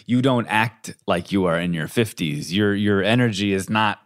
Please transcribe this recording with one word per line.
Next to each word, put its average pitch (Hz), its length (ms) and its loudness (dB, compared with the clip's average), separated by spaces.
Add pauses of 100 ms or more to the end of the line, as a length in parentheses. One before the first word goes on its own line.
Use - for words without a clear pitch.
you 123 160 2
don't 123 260 0
act 107 480 -2 (120)
like 90 260 0
you 95 140 2
are 82 120 2
in 87 140 -2
your 78 160 -4
fifties. 78 680 -2
Your, 101 200 2
your 101 280 2
energy 104 520 2
is 95 160 -4
not 107 360 0